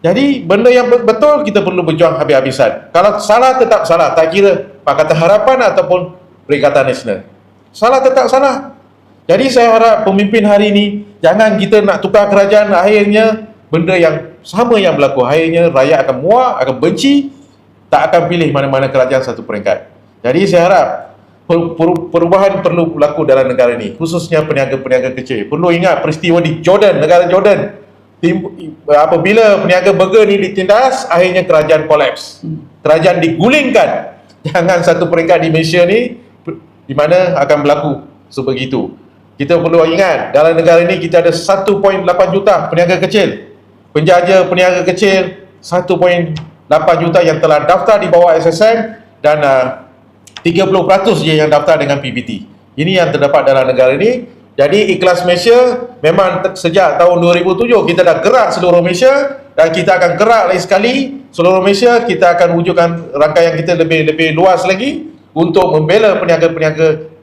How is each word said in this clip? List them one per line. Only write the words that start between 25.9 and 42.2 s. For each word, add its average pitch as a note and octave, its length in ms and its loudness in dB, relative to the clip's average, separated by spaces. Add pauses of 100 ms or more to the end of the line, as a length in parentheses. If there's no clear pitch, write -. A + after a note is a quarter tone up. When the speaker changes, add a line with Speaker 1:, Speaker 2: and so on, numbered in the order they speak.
Speaker 1:
peristiwa E3 400 -2
di D#3+ 160 -4
Jordan, F#3 400 2
negara F3 240 2
Jordan. F#3+ 560 0 (400)
Tim-, E3+ 560 -6 (120)
apabila F3+ 760 2
peniaga F3+ 280 2
burger F#3+ 320 2
ni G3 160 0
ditindas, G3+ 720 0
akhirnya F3+ 320 0
kerajaan D#3 440 0
kolaps. D3 520 -2
Speaker 2:
Hmm. D#3+ 240 -12 (160)
Speaker 1:
Kerajaan E3 400 2
digulingkan. G#3 960 0 (280)
Jangan E3+ 360 0
satu E3+ 280 0
peringkat E3 360 0
di E3 80 -2
Malaysia D#3+ 320 0
ni A#3 360 -2 (640)
di C3+ 120 -10
mana F3 440 2
akan D3 240 0
berlaku D3 280 0 (360)
sebegitu. C3 680 -6 (400)
Kita D#3 240 0
perlu E3 280 0
ingat, E3+ 440 -2
dalam D#3+ 240 2
negara E3+ 280 2
ini F3+ 200 -2
kita E3+ 160 0
ada E3 140 0
satu G3 500 -2
point F#3+ 160 0
lapan F3 320 0